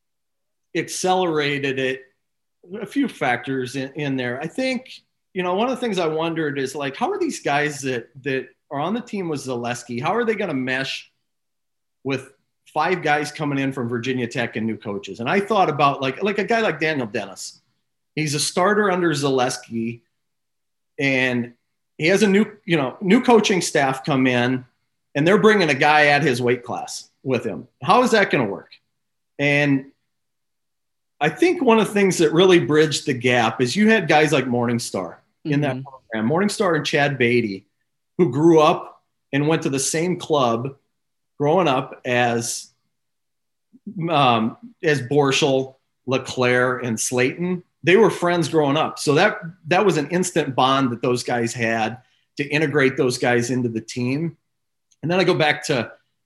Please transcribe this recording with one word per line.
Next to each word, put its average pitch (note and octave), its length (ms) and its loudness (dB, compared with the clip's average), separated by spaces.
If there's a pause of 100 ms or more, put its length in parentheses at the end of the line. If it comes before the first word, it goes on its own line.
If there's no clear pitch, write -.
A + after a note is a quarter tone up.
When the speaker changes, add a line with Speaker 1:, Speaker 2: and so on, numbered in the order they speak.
(760)
Speaker 1:
accelerated D3+ 1040 -2
it, C3 240 -4 (800)
a G3 60 -10
few C#4 220 -2
factors B2+ 680 -4
in, C3+ 160 -8
in C#3+ 240 -4
there. B2 240 -4
I D#3+ 60 -8
think, C4 560 -6 (300)
you F#3 100 -4
know, F3+ 120 -2
one A3+ 140 0
of C4 60 -2
the - 60 -8
things G#3+ 180 -2
I E3+ 80 0
wondered D#3 520 -4
is, C3 160 -6
like, C#3 220 -8
how C#4 140 -4
are G4+ 80 -6
these E4+ 220 -6
guys D3 420 -2
that, B2+ 260 -6 (140)
that C3+ 260 -6 (220)
are C#3+ 100 -6
on F3 140 -4
the A#3+ 60 -4
team F#3+ 280 -8
with D3 120 -6
Zaleski, A#2+ 600 -8
how E3 140 -2
are A#3+ 100 -2
they A3 100 -2
gonna F#3 200 -4
mesh C3 580 -6 (880)
with C3+ 300 -6 (400)
five E3 300 -2
guys D3 280 0
coming C#3+ 280 -4
in C3+ 140 -2
from B2 160 -6
Virginia B2 380 -4
Tech A#2 300 -6
and A2+ 100 -4
new A2 100 -4
coaches? G2+ 440 -10
And A#2+ 80 -4
I G3 120 2
thought G3+ 280 2
about, C#3+ 320 0
like, C3+ 220 -4
like, G#3 160 -2
a G3+ 60 -2
guy A3+ 160 0
like E3 200 -2
Daniel D#3 260 -2
Dennis. G2+ 540 -10 (560)
He's D3+ 180 -2
a D3 60 -4
starter G3+ 500 0
under F3 220 0
Zaleski, B2+ 880 -2 (960)
and B2+ 540 0 (460)
he D#3 80 -2
has G3 160 2
a G#3+ 60 4
new, G3+ 180 4 (180)
you E3+ 120 0
know, C3 240 -2
new G#3+ 220 4
coaching G#3+ 380 4
staff C3+ 440 0
come C3 220 2
in, B2+ 380 0 (500)
and D3 140 2
they're G#3 100 6
bringing G3+ 300 4
a C#3+ 60 2
guy D3+ 320 4
at C#3+ 160 4
his B2+ 180 2
weight B2 240 0
class - 460 -10 (120)
with C3 220 -2
him. F2+ 240 -8 (140)
How G3+ 200 4
is A#3+ 100 0
that G3+ 180 2
gonna C3+ 160 2
work? F2+ 240 -10 (680)
And C#3+ 520 0 (1300)
I D3 100 2
think F4 320 0
one A3+ 160 6
of G3+ 80 4
the G3+ 80 -8
things G3 240 2
that D3+ 140 4
really F3+ 260 6
bridged D3 480 2
the C#3+ 80 -2
gap A#2+ 480 2
is B2 140 0
you G#3+ 120 4
had G#3+ 200 2
guys D#3 240 4
like C3+ 120 2
Morningstar A#2 720 -4 (280)
in C#3+ 180 0
that C3 140 -2
Speaker 2:
Mm-hmm. C3+ 80 -12
Speaker 1:
program. A2 440 -6
Morningstar F3+ 480 0
and C#3+ 80 -2
Chad C#3+ 320 0
Beatty, A#2 500 0 (520)
who E3 120 4
grew D#3 300 4
up - 420 0 (300)
and C#3+ 160 0
went D#3+ 140 0
to D3+ 80 -4
the C3+ 80 -2
same E3+ 400 -2
club C3 580 -2 (600)
growing D#3+ 300 2
up C3+ 360 -2
as, A#2+ 680 -2 (1400)
um, B2 460 2 (260)
as D3+ 200 0
Borschel, C3+ 720 0 (300)
LeClaire, B2 720 0
and A#2+ 220 -4
Slayton. E3+ 640 -2 (200)
They F3 140 6
were G#3+ 140 6
friends F3 380 0
growing D3 280 2
up. - 220 -4
So C#3+ 160 0
that, F#3+ 260 2 (280)
that F#3 180 2
was E3 100 4
an C#3 140 -2
instant E3 440 -2
bond C3+ 360 2
that A#2 100 -8
those B2 220 0
guys A#2+ 320 -2
had A2+ 480 -2 (340)
to D3 80 -4
integrate C#3+ 520 0
those B2 220 0
guys A#2+ 320 0
into B2 180 -2
the A2 120 -4
team. C3+ 560 -6 (680)
And D3+ 80 -4
then F#3 100 2
I F3+ 40 2
go F3 100 2
back D3 320 0
to, B2 260 -2 (340)